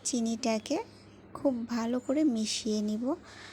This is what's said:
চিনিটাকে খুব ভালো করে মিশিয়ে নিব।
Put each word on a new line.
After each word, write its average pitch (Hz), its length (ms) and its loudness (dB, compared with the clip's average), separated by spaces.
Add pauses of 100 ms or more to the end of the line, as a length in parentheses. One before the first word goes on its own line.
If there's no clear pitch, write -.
চিনিটাকে 226 720 0 (560)
খুব 277 200 2 (140)
ভালো 233 320 0
করে 269 220 2 (120)
মিশিয়ে 214 480 0
নিব। 214 220 -2 (500)